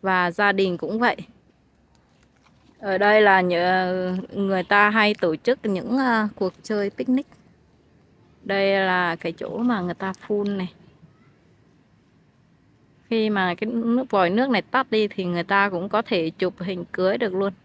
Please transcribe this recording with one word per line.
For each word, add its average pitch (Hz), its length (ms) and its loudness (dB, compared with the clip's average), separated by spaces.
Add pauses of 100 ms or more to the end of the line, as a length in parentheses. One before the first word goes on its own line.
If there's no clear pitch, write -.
Và 185 300 0
gia 202 200 0
đình 190 260 0
cũng 196 220 -6
vậy. 240 160 2 (1600)
Ở 196 180 -2
đây 208 240 6
là 190 200 6
nhờ, 180 760 0 (180)
người 196 300 -2
ta 208 260 4
hay 208 240 2
tổ 170 220 0
chức 247 300 -2
những, 202 320 -2
à, 233 380 0
cuộc 185 180 -4 (100)
chơi 202 260 -2
picnic. 254 380 -2 (1120)
Đây 196 440 0
là 180 300 0
cái 170 160 -6
chỗ - 260 -10
mà 233 240 0
người 175 120 -4
ta 190 200 -6
phun 202 440 -4
này. 180 160 -6 (2250)
Khi 220 200 0
mà 185 260 0
cái 214 180 -6
nước, 233 360 0
vòi 185 200 2
nước 240 200 0
này 208 120 2
tắt 254 300 -4
đi 220 160 0
thì 202 160 -6
người 175 200 -2
ta 196 260 2
cũng 185 200 -6
có 214 120 0
thể 170 280 -2
chụp 180 300 -4
hình 180 260 -6
cưới 190 320 -2
được 214 160 -2
luôn. 196 200 -2 (120)